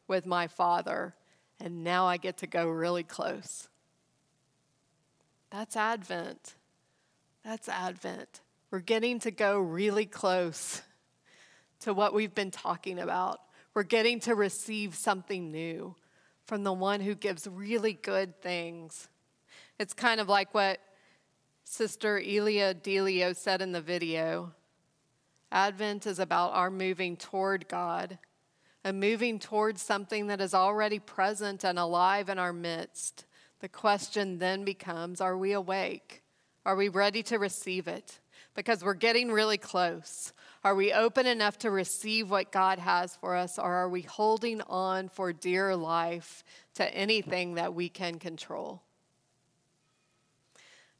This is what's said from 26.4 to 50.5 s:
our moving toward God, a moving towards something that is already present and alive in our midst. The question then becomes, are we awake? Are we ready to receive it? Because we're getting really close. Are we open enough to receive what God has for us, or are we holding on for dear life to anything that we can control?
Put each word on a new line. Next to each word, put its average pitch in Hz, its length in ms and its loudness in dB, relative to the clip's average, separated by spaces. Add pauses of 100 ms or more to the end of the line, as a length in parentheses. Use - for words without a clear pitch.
our 185 180 2
moving 185 460 -2
toward 190 540 -2
God, 180 480 -4 (680)
a 196 80 0
moving 214 460 0
towards 214 440 0
something 208 460 -2
that 202 140 -2
is 190 120 0
already 208 440 4
present 202 680 -2
and 180 140 0
alive 180 520 4
in 190 100 -2
our 175 140 0
midst. - 720 -8 (340)
The 190 100 -12
question 196 680 0
then 190 260 0
becomes, 180 560 -6
are 185 160 2
we 190 140 0
awake? 190 720 -4 (420)
Are 190 100 2
we 202 140 4
ready 202 340 4
to 226 140 0
receive 185 500 -4
it? - 320 -10 (360)
Because 208 280 0
we're 196 120 2
getting 233 360 4
really 214 280 4
close. 170 760 -2 (300)
Are 196 120 6
we 196 180 4
open 233 340 4
enough 214 320 2
to 226 120 0
receive 208 580 -2
what 190 220 2
God 185 280 4
has 180 360 0
for 180 200 -2
us, 180 240 -2
or 185 120 0
are 180 180 2
we 180 120 -4
holding 220 600 0
on 185 480 -2
for 185 220 -4
dear 185 440 2
life 170 680 -2 (300)
to - 200 0
anything 185 640 0
that 175 180 -2
we 175 140 -2
can 170 320 -6
control? 175 600 -10 (2250)